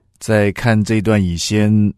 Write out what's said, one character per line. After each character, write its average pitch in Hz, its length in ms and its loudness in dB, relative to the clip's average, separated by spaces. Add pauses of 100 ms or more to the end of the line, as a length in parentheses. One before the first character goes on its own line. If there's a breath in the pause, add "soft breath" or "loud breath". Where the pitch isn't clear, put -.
(180)
在 104 340 0
看 110 320 0
这 110 160 0
段 104 220 0
以 87 140 -2
先， 107 600 0